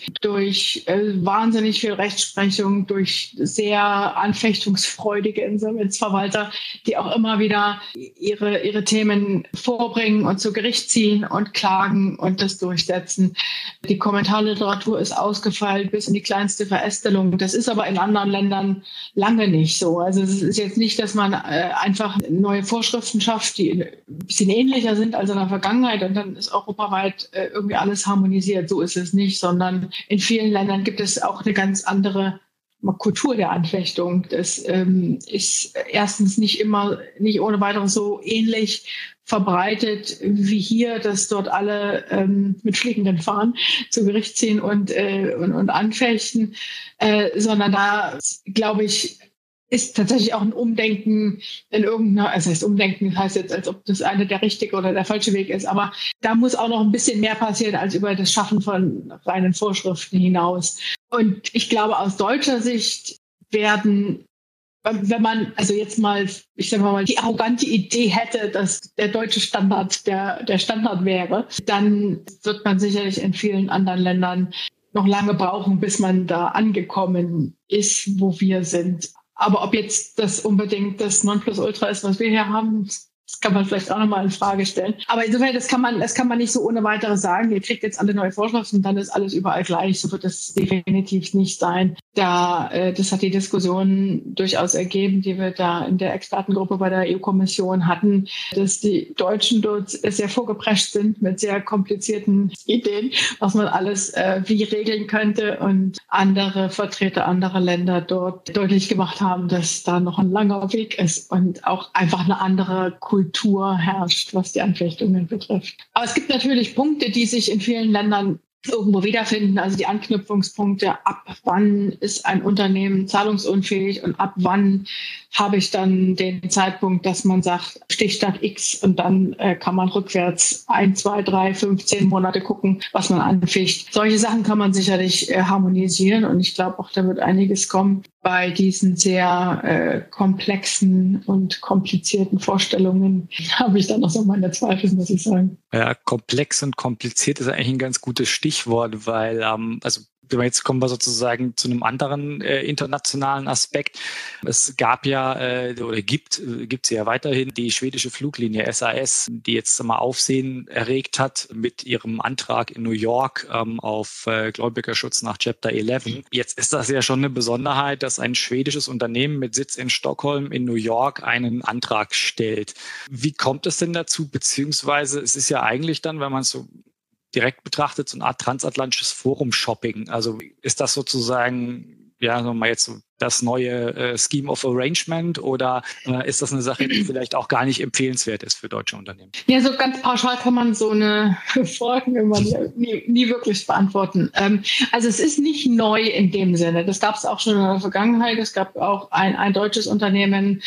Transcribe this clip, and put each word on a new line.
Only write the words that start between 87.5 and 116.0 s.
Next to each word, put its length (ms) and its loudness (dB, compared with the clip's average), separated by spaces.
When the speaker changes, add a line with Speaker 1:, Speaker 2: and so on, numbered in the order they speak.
Speaker 1:
Ihr 120 0
kriegt 200 -4
jetzt 160 -4
alle 140 2
neue 180 0
Vorschriften, 520 0
dann 160 0
ist 100 -4
alles 240 -2
überall 300 0
gleich. 380 0
So 120 -4
wird 120 -4
das 280 -6
definitiv 800 0
nicht 260 2
sein. 380 0
Da, 580 0
äh, 200 0
das 180 -4
hat 120 0
die 80 2
Diskussion 880 2
durchaus 400 0
ergeben, 480 2
die 160 -2
wir 140 -2
da 340 -2
in 100 2
der 160 0
Expertengruppe 640 -2
bei 140 0
der 180 0
E-U-Kommission 760 2
hatten, 420 2
dass 260 0
die 360 0
Deutschen 460 2
dort 260 -2
sehr 400 -2
vorgeprescht 640 -2
sind 300 0
mit 180 0
sehr 220 -2
komplizierten 920 0
Ideen, 460 0
was 160 2
man 120 2
alles, 440 -2
äh, 340 0
wie 200 2
regeln 420 -2
könnte. 540 0
Und 360 2
andere 600 2
Vertreter 580 -2
anderer 340 2
Länder 420 2
dort 520 -4
deutlich 360 2
gemacht 320 -2
haben, 260 0
dass 360 -2
da 160 2
noch 180 0
ein 140 4
langer 420 2
Weg 240 -4
ist 320 0
und 360 2
auch 280 -2
einfach 320 2
eine 120 2
andere 600 0
Kultur 800 0
herrscht, 560 -2
was 180 -2
die 80 -2
Anfechtungen 640 0
betrifft. 500 -6
Aber 120 0